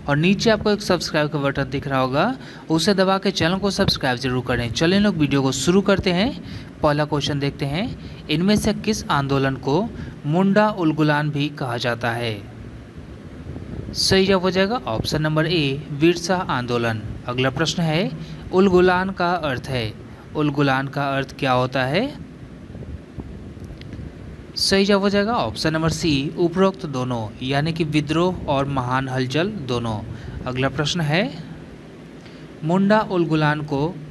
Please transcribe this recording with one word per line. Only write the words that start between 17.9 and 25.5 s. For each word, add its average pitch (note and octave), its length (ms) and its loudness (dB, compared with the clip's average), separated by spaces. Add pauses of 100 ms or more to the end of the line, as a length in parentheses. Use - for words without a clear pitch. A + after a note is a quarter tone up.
उलगुलान F#3 580 6
का F3 240 0
अर्थ D3 340 -2
है, A#2 240 -2 (440)
उलगुलान C#3 520 2
का C#3+ 180 -2
अर्थ C#3 320 -2
क्या C3+ 140 2
होता B2+ 320 2
है? D#3 180 2 (2500)
सही G3 280 4
जवाब G3 180 4
हो G3+ 60 4
जाएगा G3+ 280 2
ऑप्शन D#3 360 0